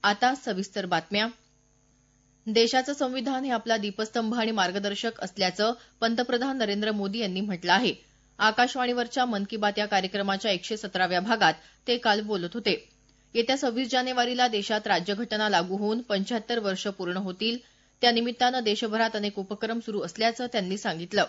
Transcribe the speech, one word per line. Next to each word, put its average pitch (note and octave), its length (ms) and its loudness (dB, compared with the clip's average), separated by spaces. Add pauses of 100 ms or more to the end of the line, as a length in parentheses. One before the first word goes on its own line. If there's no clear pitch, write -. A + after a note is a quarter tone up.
आता A3+ 320 4
सविस्तर G3 500 -4
बातम्या. F3+ 420 0 (1200)
देशाचं A#3 460 4
संविधान C4 500 -2
हे C4+ 80 -2
आपला A3+ 260 0
दीपस्तंभ A3 580 -2
आणि A3+ 160 0
मार्गदर्शक G3+ 600 -2 (100)
असल्याचं F#3+ 520 0 (280)
पंतप्रधान B3 560 0
नरेंद्र G#3+ 340 0
मोदी G3+ 280 -2
यांनी F#3+ 220 -2
म्हटलं F3+ 320 2
आहे. G3+ 200 4 (460)
आकाशवाणीवरच्या A#3+ 880 2
मन G#3 240 -2
की A3 80 -6
बात G#3 200 2
या G#3 80 0
कार्यक्रमाच्या G3 680 0
एकशे F#3+ 260 -2
सतराव्या F#3 420 0
भागात G3+ 340 4 (340)
ते A#3+ 100 2
काल A3 240 2
बोलत G3 320 -2
होते. G#3 360 -2 (440)
येत्या A#3 240 2
सव्वीस B3 340 -2
जानेवारीला B3 560 2
देशात G#3+ 400 -2
राज्यघटना G#3 600 0
लागू F#3 280 2
होऊन G#3+ 240 0
पंच्याहत्तर G#3+ 580 -2
वर्ष G3+ 280 -2
पूर्ण F#3 300 -4
होतील. G3+ 400 -4 (440)
त्यानिमित्तानं A#3+ 640 2
देशभरात A3 520 0
अनेक G#3 240 -4
उपक्रम G#3+ 400 -6
सुरू G#3 220 -6
असल्याचं A3+ 440 -2
त्यांनी F#3+ 320 -2
सांगितलं. F3 520 -2